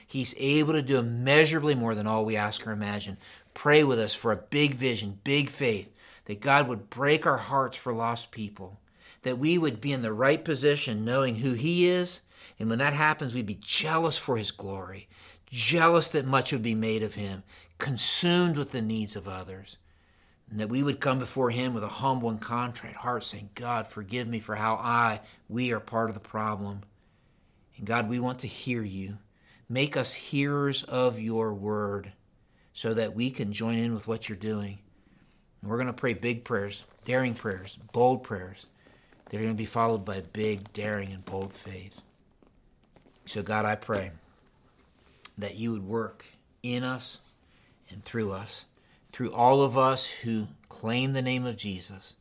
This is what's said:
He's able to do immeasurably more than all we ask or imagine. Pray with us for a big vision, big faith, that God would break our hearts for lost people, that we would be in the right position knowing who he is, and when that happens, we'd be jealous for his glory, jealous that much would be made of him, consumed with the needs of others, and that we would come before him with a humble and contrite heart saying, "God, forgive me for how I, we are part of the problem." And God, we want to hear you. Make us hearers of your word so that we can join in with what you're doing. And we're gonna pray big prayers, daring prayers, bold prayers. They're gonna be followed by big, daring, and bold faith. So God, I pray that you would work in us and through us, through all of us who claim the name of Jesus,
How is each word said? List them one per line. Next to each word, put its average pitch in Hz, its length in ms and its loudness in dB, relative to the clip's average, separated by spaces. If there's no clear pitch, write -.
He's 131 300 -4
able 147 380 4
to 151 80 2
do 131 160 4
immeasurably 143 760 6
more 113 200 2
than 107 120 -2
all 110 200 2
we 110 100 0
ask 104 300 -2
or 113 60 -4
imagine. 101 440 -4
Pray 151 280 8
with 131 160 4
us 107 140 0
for 113 200 0
a 104 40 2
big 147 380 2
vision, 110 500 -2
big 139 240 2
faith, 113 400 -2
that 104 160 -8
God 139 260 6
would 107 220 -6
break 147 360 2
our 139 120 2
hearts 127 400 0
for 123 160 -4
lost 113 360 -4
people, 101 480 -12
that 127 160 -2
we 160 180 4
would 143 240 2
be 139 140 -2
in 127 80 -2
the 110 100 -2
right 139 320 4
position 143 580 2
knowing 123 340 2
who 123 180 0
he 170 340 4
is, 180 320 0
and 110 100 -2
when 117 100 0
that 143 140 2
happens, 151 420 2
we'd 120 120 -2
be 101 140 -6
jealous 160 560 0
for 131 200 0
his 104 160 -2
glory, 95 560 -10
jealous 165 640 4
that 143 140 2
much 135 280 2
would 123 100 0
be 113 120 2
made 110 280 0
of 107 120 -4
him, 98 280 -6
consumed 175 800 2
with 143 140 -4
the 123 120 -2
needs 110 340 -2
of 95 100 -10
others, 95 500 -12
and 107 100 -4
that 107 80 -2
we 127 140 0
would 139 180 0
come 135 180 2
before 127 320 0
him 123 240 -2
with 107 100 -4
a 104 40 -6
humble 127 420 0
and 107 100 -4
contrite 120 560 -6
heart 123 280 -4
saying, 101 300 -12
"God, 120 320 -4
forgive 107 420 -6
me 117 100 -4
for 107 160 -6
how 107 220 0
I, 117 440 2
we 123 240 -2
are 110 80 -2
part 113 280 0
of 104 60 -6
the 104 60 -12
problem." 101 600 -4
And 104 100 -12
God, 113 220 0
we 123 120 -2
want 123 200 -2
to - 60 -10
hear 120 360 -4
you. 98 360 -8
Make 139 280 0
us 123 160 0
hearers 143 720 0
of 127 340 2
your 110 340 0
word 101 600 -4
so 113 200 -2
that 110 200 0
we 120 160 0
can 110 220 -4
join 113 240 -2
in 117 160 0
with 107 140 -6
what 113 220 -4
you're 107 80 -8
doing. 101 420 -4
And 98 100 -8
we're 117 80 -2
gonna 127 140 -2
pray 123 220 -2
big 117 300 -4
prayers, 101 400 -4
daring 127 300 0
prayers, 95 440 -8
bold 123 300 4
prayers. 95 440 -10
They're 104 140 -6
gonna 113 120 -2
be 107 120 -4
followed 113 380 2
by 98 160 -6
big, 104 520 -4
daring, 101 400 -4
and 95 120 -14
bold 98 280 -8
faith. 95 480 -16
So - 180 -6
God, 107 220 0
I 107 120 0
pray 98 340 -4
that 101 160 -8
you 113 180 -4
would 101 140 -6
work 110 380 -4
in 123 200 -4
us 127 360 -8
and 98 160 -16
through 110 280 -2
us, 98 320 -12
through - 200 -4
all 135 300 8
of 131 160 4
us 131 280 4
who 110 420 -4
claim 123 440 -2
the 135 100 0
name 127 240 -2
of 117 100 -6
Jesus, 95 640 -10